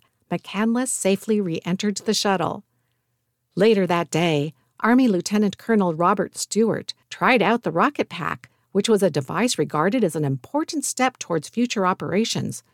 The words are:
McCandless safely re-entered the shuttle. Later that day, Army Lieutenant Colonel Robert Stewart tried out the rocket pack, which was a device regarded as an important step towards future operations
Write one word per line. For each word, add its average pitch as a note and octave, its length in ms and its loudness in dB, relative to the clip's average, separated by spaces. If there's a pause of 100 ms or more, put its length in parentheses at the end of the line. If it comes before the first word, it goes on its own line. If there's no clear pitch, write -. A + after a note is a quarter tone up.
(320)
McCandless A3+ 560 -2
safely G3 520 0
re-entered F#3+ 580 -2
the G#3+ 180 -2
shuttle. F#3+ 480 -2 (880)
Later G3 320 4
that F3 240 0
day, D#3 460 0 (240)
Army B3 280 4
Lieutenant G3+ 520 0
Colonel F#3+ 340 2
Robert F3+ 420 0
Stewart - 600 -2 (160)
tried G3+ 320 2
out A3+ 180 2
the E3+ 100 -4
rocket F#3+ 380 0
pack, E3 400 -8 (220)
which G3+ 180 -2
was G3+ 140 4
a F3 80 2
device D#3 480 -2
regarded F3 440 0
as E3 120 0
an D3+ 100 -2
important C#4 600 -4
step - 340 -2
towards E3 300 -6
future A#3 360 -2
operations F3+ 800 -2 (100)